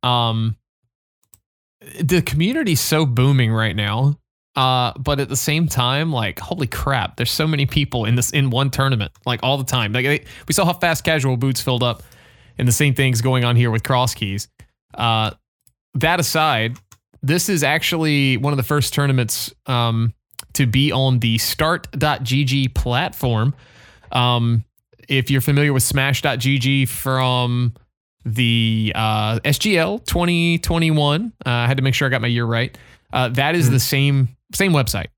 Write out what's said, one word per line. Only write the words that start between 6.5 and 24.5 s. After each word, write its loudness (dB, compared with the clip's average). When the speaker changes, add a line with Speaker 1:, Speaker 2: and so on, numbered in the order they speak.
Speaker 1:
crap, -4
there's -2
so -2
many 0
people -2
in 2
this, -2
in 0
one 0
tournament, -2
like, -2
all 0
the -6
time. -2
Like, 0
they, 0
we -2
saw 2
how 0
fast -2
casual 0
boots -2
filled -2
up, -2
and 0
the 4
same 2
thing's 2
going 0
on 2
here 4
with -2
cross 0
keys. -6
Uh, 0
that 2
aside, 0
this 0
is 0
actually 0
one -2
of 0
the -2
first -2
tournaments, 0
um, 0
to 2
be 2
on 2
the 2
start -2
dot -2
G 0
G 0
platform. -2
Um, 2